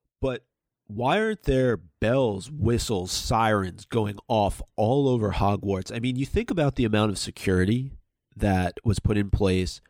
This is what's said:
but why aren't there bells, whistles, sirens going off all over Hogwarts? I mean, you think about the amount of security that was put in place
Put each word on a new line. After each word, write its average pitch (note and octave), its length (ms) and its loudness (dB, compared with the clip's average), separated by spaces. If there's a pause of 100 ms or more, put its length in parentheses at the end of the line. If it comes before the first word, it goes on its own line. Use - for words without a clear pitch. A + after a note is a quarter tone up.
(200)
but B2+ 240 -4 (440)
why A#2+ 320 -2
aren't A3 240 -4
there C3 320 2
bells, A2 760 -2
whistles, A2 600 -2
sirens A2 720 0
going G#2 340 -4 (100)
off G#2 320 0 (160)
all C3+ 320 2
over A2 240 2
Hogwarts? G2 600 -2
I A#2 60 -8
mean, B2 160 -2
you C3+ 100 -4
think A#3 240 -2
about D#3 260 0
the C3 80 2
amount G#2+ 260 2
of F#2 80 -4
security G#2 760 0 (440)
that F#2+ 480 0
was G2+ 140 2
put - 180 0
in G2+ 140 0
place F#2 600 2